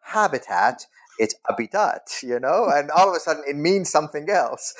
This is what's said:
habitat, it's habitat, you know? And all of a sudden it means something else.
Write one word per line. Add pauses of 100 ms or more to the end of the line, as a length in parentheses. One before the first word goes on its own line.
habitat, (320)
it's (140)
habitat,
you
know?
And
all
of
a
sudden
it
means
something
else.